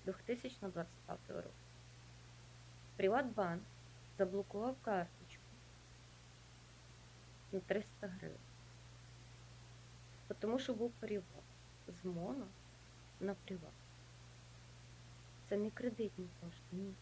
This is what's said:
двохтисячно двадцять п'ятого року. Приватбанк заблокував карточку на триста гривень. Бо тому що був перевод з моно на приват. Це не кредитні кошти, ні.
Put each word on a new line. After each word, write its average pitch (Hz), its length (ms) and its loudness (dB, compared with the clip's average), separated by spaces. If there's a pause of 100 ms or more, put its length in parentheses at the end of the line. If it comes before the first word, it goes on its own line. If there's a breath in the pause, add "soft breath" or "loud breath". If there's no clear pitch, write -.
двохтисячно 226 640 2
двадцять 170 360 -2
п'ятого - 360 -2
року. - 140 -4 (1400)
Приватбанк 202 680 8 (540)
заблокував 202 640 6
карточку - 640 2 (2000)
на 196 80 4
триста 202 480 2
гривень. 180 300 -2 (1900)
Бо - 80 0
тому 233 240 6
що 262 140 4
був 233 180 6
перевод 208 520 0 (440)
з 175 180 -4
моно 190 420 2 (720)
на 196 160 2
приват. 170 380 -4 (1800)
Це 202 80 8
не 214 140 6
кредитні 220 560 2 (140)
кошти, 170 300 -6
ні. 190 300 0